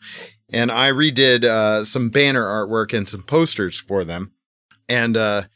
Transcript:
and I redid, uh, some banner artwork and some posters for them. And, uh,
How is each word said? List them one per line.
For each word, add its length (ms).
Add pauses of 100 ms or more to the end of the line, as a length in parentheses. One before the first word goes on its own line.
(500)
and 220
I 180
redid, 540
uh, 400
some 240
banner 360
artwork 520
and 120
some 140
posters 560
for 260
them. 280 (560)
And, 280
uh, 260 (140)